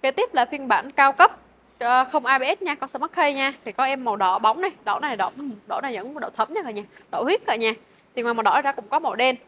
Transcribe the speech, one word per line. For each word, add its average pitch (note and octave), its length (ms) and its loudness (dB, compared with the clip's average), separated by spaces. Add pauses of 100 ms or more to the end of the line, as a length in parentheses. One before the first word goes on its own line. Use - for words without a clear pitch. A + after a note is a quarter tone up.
Kế C4+ 80 2
tiếp G4+ 240 -2
là B3 100 4
phiên C4+ 240 -8
bản A3 220 2
cao C#4 220 4
cấp, F4 260 6 (400)
ờ, B3 260 4
không B3+ 220 -2
A B3 120 4
B C4 40 -2 (160)
S - 40 -10
nha, D#4 120 -4
con C4+ 140 -10
Smart C#4 240 -8
K - 40 -6
nha. C#4 360 0 (120)
Thì G#3+ 80 -10
có C4 120 0
em C4 200 -2
màu A3 120 -2
đỏ F#3+ 220 2
bóng A3 220 2
này, F#4+ 100 -2 (140)
đỏ - 140 -2
này, C4+ 180 -4
đỏ, F#3+ 140 -2 (360)
đỏ F#3+ 140 -4
này B3 180 -6
vẫn C4+ 220 -10
đỏ - 160 -8
thẫm G#3+ 180 -2
nha G#4+ 80 -4
cả C4 80 -8
nhà, G#3 120 -8 (280)
đỏ - 120 -4
huyết E4 240 0
cả A#3 100 0
nhà. A3+ 160 0 (420)
Thì B3 80 -4
ngoài A#3 120 -2
màu A3+ 80 -4
đỏ A3 200 4
ra C#4 100 -2
cũng A3+ 160 -10
có D4 100 0
màu C#4 160 -2
đen. B3+ 220 2 (120)